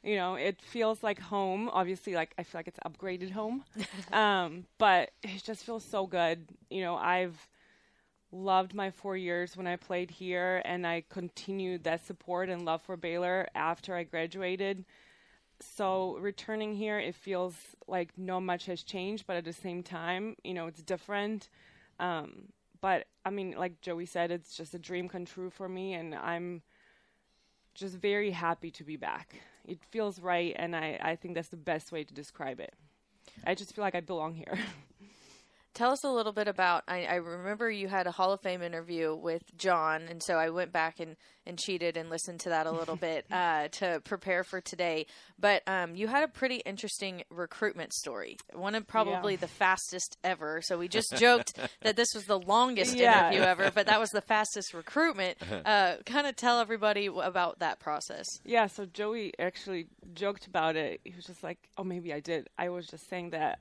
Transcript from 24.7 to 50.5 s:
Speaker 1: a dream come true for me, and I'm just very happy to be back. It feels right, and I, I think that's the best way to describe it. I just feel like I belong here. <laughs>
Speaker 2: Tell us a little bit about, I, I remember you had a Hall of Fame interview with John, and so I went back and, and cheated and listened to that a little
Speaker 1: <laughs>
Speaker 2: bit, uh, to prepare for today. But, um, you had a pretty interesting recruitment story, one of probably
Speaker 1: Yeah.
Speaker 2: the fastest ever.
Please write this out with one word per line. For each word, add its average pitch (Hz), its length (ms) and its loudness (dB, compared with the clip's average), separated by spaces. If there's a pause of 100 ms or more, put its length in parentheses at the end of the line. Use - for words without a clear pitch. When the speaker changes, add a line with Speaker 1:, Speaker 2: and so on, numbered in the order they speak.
Speaker 1:
a 175 40 -10
dream 180 300 -6
come 175 160 -8
true 185 240 -10
for 185 200 -10
me, 185 260 -6
and 165 200 -8
I'm 170 460 -4 (1120)
just 190 220 -10
very 202 340 2
happy 170 420 -2
to 156 120 -18
be 151 120 -10
back. - 380 -8 (320)
It - 120 -10 (120)
feels 202 300 -4
right, 175 380 0
and 170 180 -2
I, 156 260 -4
I 165 140 0
think 175 180 -10
that's 165 140 -6
the 180 80 -14
best 156 340 -4
way 156 140 -6
to 143 100 -18
describe 139 460 -8
it. - 140 -12 (720)
I 185 80 2
just 196 200 -10
feel 214 80 -4
like 190 120 0
I 175 60 0
belong 165 340 -4
here. 160 240 -4
<laughs> 226 100 -4 (1040)
Speaker 2:
Tell 240 180 4
us 277 140 0
a 285 40 2
little 226 220 2
bit 208 160 0
about, 185 400 4
I, 180 180 -2
I 170 120 0
remember 180 520 -2
you 202 200 -2
had 190 180 2
a 175 60 -2
Hall 185 200 2
of 196 80 -2
Fame 180 220 -2
interview 165 500 -2
with 165 300 -2 (160)
John, 160 500 4
and 170 140 -10
so 175 140 2
I 160 140 4
went 175 200 -2
back 165 300 0
and, 160 160 -8 (300)
and 175 120 -10
cheated 170 380 0
and 165 140 -6
listened 165 300 -6
to 180 100 -4
that 160 180 2
a - 20 -2
little 165 260 -2
Speaker 1:
<laughs> 170 140 -2
Speaker 2:
bit, 156 220 -4
uh, 170 400 2
to 170 320 0
prepare 185 400 0
for 185 160 -8
today. 170 460 -2 (300)
But, 202 300 6
um, 180 300 0
you 208 100 -2
had 269 160 4
a 311 60 2
pretty 254 300 0
interesting 190 720 -6
recruitment 175 640 -4
story, 101 440 -6 (160)
one 196 240 -4
of 220 100 -4
probably 202 460 2
Speaker 1:
Yeah. 175 80 -2
Speaker 2:
the 170 80 -4
fastest - 760 2
ever. 160 400 -2